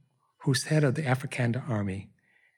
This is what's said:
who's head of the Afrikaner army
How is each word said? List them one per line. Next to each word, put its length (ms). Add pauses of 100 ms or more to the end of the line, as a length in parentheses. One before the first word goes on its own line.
(400)
who's 240
head 200
of 100
the 80
Afrikaner 680
army 420 (480)